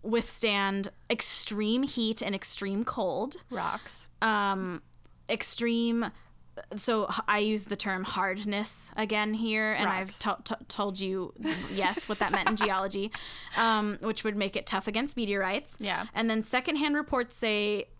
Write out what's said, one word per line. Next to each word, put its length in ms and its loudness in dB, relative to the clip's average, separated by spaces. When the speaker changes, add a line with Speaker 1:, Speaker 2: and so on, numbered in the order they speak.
Speaker 1:
withstand 840 2
extreme 760 2
heat 360 0
and 140 -2
extreme 500 0
cold. 520 -2
Speaker 2:
Rocks. 640 -6
Speaker 1:
Um, 640 0
extreme, 800 0
so 320 2
h-, 200 -2
I 100 4
use 280 2
the 100 -2
term 260 -2
hardness 920 -2
again 380 0
here, 400 0
and 140 2
I've 200 0
Speaker 2:
Rocks. 180 -2
Speaker 1:
to-, 120 -2
to-, 100 -16
told 320 -2
you, 340 -2
yes, 360 2
what 100 -2
that 140 2
meant 180 2
in 60 0
Speaker 2:
<laughs> 100 2
Speaker 1:
geology, 460 0
um, 460 4
which 220 -2
would 120 0
make 200 0
it 100 -4
tough 220 0
against 280 0
meteorites. 640 0
Speaker 2:
Yeah. 320 -2
Speaker 1:
And 160 0
then 140 2
secondhand 540 2
reports 400 0
say 500 0